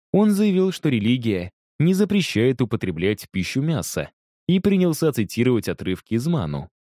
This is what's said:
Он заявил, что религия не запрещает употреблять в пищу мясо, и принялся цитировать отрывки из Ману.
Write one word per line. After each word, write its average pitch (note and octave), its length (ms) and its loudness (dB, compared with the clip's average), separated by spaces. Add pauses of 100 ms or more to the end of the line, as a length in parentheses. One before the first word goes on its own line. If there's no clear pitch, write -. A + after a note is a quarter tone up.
(120)
Он G#3+ 180 4
заявил, F#3+ 420 2
что - 160 -4
религия A2+ 640 0 (280)
не E3+ 160 4
запрещает D#3+ 680 2
употреблять F#2+ 640 -2
в - 60 -20
пищу F#2+ 320 -4
мясо, G2 480 -4 (360)
и F#3 140 2
принялся F3+ 520 2
цитировать A#2 560 0
отрывки F#2 460 -4
из A#2+ 120 -2
Ману. E2 420 -4 (320)